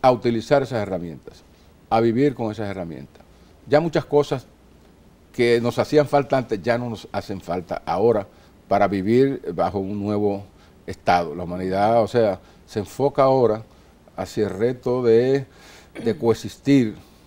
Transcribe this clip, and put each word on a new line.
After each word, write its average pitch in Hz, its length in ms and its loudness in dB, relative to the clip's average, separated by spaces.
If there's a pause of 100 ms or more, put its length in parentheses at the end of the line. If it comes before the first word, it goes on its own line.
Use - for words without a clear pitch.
a 127 100 6
utilizar 120 500 0
esas 123 200 -4
herramientas, 87 600 -10 (460)
a 117 120 0
vivir 120 340 2
con 113 180 -6
esas 104 160 -8
herramientas. 85 540 -12 (440)
Ya 143 140 4
muchas 165 240 -2
cosas 143 420 0 (840)
que 120 300 2
nos 120 160 -2
hacían 143 280 2
falta 139 300 0
antes 113 260 -4
ya 117 140 0
no 120 140 -6
nos 104 200 -12
hacen 98 300 -8
falta 87 460 -6
ahora 104 400 2 (420)
para 101 180 4
vivir 113 540 2 (140)
bajo 90 240 -2
un 98 200 -6
nuevo 101 440 -2 (440)
estado. 87 480 0
La 87 100 -8
humanidad, 95 580 0
o 104 40 0
sea, 107 320 0 (280)
se - 140 -6
enfoca 135 420 -2
ahora 120 400 4 (520)
hacia 101 300 -4
el 98 60 -2
reto 123 520 -2
de, 123 440 4 (580)
de 113 140 -2
coexistir 117 760 0 (300)